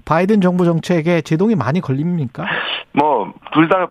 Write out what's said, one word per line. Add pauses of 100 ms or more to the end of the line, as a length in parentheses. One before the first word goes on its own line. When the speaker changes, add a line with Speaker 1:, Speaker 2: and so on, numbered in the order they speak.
Speaker 1:
바이든
정부
정책에
제동이
많이
걸립니까? (460)
Speaker 2:
뭐, (180)
둘
다,